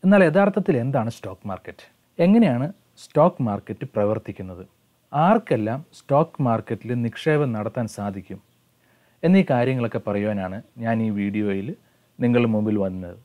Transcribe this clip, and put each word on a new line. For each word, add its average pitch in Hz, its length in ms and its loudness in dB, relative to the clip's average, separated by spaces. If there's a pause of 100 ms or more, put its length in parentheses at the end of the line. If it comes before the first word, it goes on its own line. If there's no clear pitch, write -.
എന്നാൽ 190 200 8
യഥാർത്ഥത്തിൽ 190 520 2
എന്താണ് 120 340 -2
സ്റ്റോക്ക് - 380 -14
മാർക്കറ്റ്? - 440 -14 (300)
എങ്ങനെയാണ് 175 500 4 (260)
സ്റ്റോക്ക് 165 440 0
മാർക്കറ്റ് 104 420 -6
പ്രവർത്തിക്കുന്നത്? 101 800 -4 (460)
ആർക്കെല്ലാം 147 800 0
സ്റ്റോക്ക് 151 500 0
മാർക്കറ്റിൽ 113 520 -2
നിക്ഷേപം 131 580 -2
നടത്താൻ 107 340 -6
സാധിക്കും 101 560 -10 (800)
എന്നീ 185 280 6
കാര്യങ്ങളൊക്കെ 123 560 0
പറയുവാനാണ് 101 560 -4 (160)
ഞാൻ 113 240 -2
ഈ 110 80 0
വീഡിയോയിൽ 101 680 -2 (440)
നിങ്ങളുടെ 120 280 2
മുമ്പിൽ 107 300 0
വന്നത്. 92 460 -6